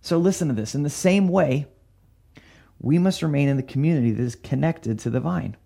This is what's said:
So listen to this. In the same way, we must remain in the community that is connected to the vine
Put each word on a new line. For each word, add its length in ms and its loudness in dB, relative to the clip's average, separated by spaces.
So 180 0
listen 300 2
to 60 0
this. 200 -6
In 80 -2
the 80 -2
same 380 2
way, 380 2
we 180 2
must 240 0
remain 260 0
in 80 2
the 60 -2
community 480 0
that 120 -2
is 120 -4
connected 640 -4
to 120 -4
the 100 -2
vine 460 -4